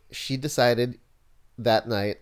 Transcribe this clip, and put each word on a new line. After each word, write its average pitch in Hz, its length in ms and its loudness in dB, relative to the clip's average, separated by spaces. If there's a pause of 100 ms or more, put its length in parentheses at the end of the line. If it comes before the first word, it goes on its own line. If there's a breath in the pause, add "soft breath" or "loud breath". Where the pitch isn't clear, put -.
(100)
she - 260 -6
decided 123 600 0 (580)
that 110 320 2
night 101 340 -2